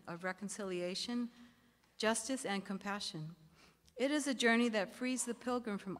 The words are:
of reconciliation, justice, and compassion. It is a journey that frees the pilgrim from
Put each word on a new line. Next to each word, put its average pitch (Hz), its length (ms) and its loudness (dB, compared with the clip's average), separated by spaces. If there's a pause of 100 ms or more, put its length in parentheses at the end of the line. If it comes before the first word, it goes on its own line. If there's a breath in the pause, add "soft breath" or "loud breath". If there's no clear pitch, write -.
of 170 160 -8
reconciliation, 190 1080 -4 (640 loud breath)
justice, 226 480 2
and 196 180 0
compassion. 190 720 -6 (640 loud breath)
It 269 140 2
is 294 160 2
a 269 80 2
journey 233 340 6
that 214 260 0
frees 254 300 0
the 240 80 -4
pilgrim 240 460 -2
from 180 220 -6